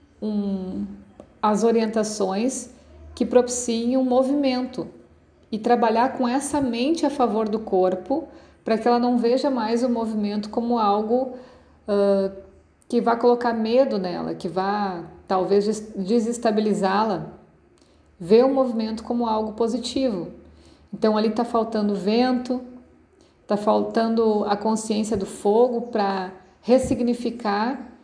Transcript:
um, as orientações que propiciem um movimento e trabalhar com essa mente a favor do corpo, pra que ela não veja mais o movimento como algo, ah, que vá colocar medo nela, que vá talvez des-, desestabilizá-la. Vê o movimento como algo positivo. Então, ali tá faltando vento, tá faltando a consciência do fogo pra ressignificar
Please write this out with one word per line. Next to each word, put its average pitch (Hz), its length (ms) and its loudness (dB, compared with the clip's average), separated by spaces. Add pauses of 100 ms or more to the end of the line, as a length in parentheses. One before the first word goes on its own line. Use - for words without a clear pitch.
(200)
um, 202 680 -4 (540)
as 208 240 2
orientações 220 1040 0 (440)
que 247 100 -2
propiciem 240 720 0
um 262 80 2
movimento 254 840 0 (640)
e 220 80 -6
trabalhar 233 540 2
com 254 160 -2
essa 277 320 -2
mente 269 460 0
a 277 40 2
favor 220 380 0
do 214 100 -2
corpo, 190 720 0 (400)
pra 220 80 2
que 220 100 -2
ela 240 120 4
não 247 180 2
veja 247 320 2
mais 233 340 0
o 254 60 0
movimento 214 640 -2
como 233 280 -2
algo, 220 600 0 (500)
ah, 202 420 2 (580)
que 240 120 2
vá 233 160 2
colocar 240 360 2
medo 226 460 2
nela, 170 360 -4
que 165 140 -8
vá 190 560 -2 (220)
talvez 196 380 2
des-, 214 300 -4
desestabilizá-la. 208 1400 0 (840)
Vê 196 240 6
o 269 100 4
movimento 226 520 -2
como 240 220 -2
algo 220 260 -2
positivo. 233 800 -2 (600)
Então, 214 240 2
ali 220 140 2
tá 233 140 0
faltando 220 500 0
vento, 247 680 0 (840)
tá 202 100 0
faltando 214 880 2
a 202 120 0
consciência 214 600 -2
do 190 100 -4
fogo 233 560 2
pra 196 500 -2 (300)
ressignificar 233 1300 0 (120)